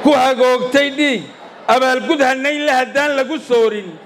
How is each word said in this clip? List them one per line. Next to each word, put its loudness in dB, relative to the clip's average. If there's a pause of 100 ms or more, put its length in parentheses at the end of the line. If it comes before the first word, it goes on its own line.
ku 4
hagoogtay 2
dhiig, -2 (440)
abaalgud 0
hanayn -2
leh, 2
haddaan 0
lagu -4
soorin 0 (160)